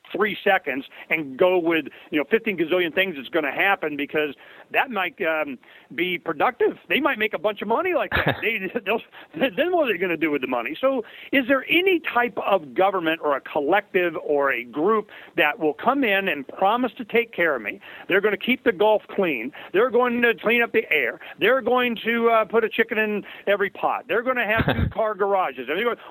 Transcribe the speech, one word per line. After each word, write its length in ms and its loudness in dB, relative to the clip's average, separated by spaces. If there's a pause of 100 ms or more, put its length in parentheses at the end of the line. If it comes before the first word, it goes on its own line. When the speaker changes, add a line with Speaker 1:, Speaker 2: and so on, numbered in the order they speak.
(120)
Speaker 1:
three 300 -2
seconds 420 0 (240)
and 280 -4
go 220 4
with, 260 2 (260)
you 80 0
know, 100 0
fifteen 280 0
gazillion 360 0
things 240 0
that's 120 -12
gonna 240 -2
happen, 440 0
because 380 -2 (380)
that 180 0
might, 320 -4
um, 340 -2 (380)
be 240 -2
productive. 600 0 (100)
They 120 2
might 180 0
make 160 -2
a 40 -6
bunch 240 -4
of 60 -6
money 260 0
like 160 -2
that. 280 0
Speaker 2:
<laughs> 40 -6
Speaker 1:
They, 160 -2 (260)
they'll, 160 -2 (340)
then 380 0
what 160 2
are 40 0
they 60 -2
gonna 180 -2
do 160 0
with 80 0
the 80 -4
money? 320 -4
So 220 0 (280)
is 160 0
there 240 2
any 300 2 (120)
type 320 0
of 300 0
government 480 2
or 140 2
a 40 -4
collective 720 0 (100)
or 280 2
a 120 -4
group 460 0 (260)
that 240 2
will 140 0
come 280 0
in 240 2
and 200 -4
promise 520 0
to 60 -10
take 280 0
care 220 2
of 80 -4
me? 180 -8 (280)
They're 120 4
gonna 160 4
keep 280 -2
the 80 4
Gulf 300 4 (120)
clean. 380 -2 (200)
They're 180 4
going 320 2
to 120 4
clean 260 0
up 120 0
the 180 0
air. 300 0 (180)
They're 220 4
going 440 0
to, 260 2
uh, 160 4
put 180 2
a 40 -2
chicken 300 -2
in 260 -2 (220)
every 240 2
pot. 380 -2
They're 140 0
gonna 240 -2
have 280 2
two 140 0
Speaker 2:
<laughs> 40 -6
Speaker 1:
car 220 -2
garages. 560 -2
I 60 -2
mean, 100 -2 (240)